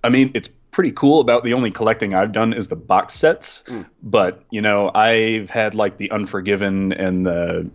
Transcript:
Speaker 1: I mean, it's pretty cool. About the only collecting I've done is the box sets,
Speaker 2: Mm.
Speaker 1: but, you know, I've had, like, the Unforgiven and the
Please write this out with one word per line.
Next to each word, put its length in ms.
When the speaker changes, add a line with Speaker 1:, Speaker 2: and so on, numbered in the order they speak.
Speaker 1:
I 60
mean, 240
it's 160
pretty 200
cool. 300
About 240
the 80
only 180
collecting 420
I've 200
done 200
is 140
the 80
box 380
sets, 540
Speaker 2:
Mm. 180
Speaker 1:
but, 480
you 100
know, 320
I've 560
had, 240
like, 240
the 140
Unforgiven 840
and 320
the 500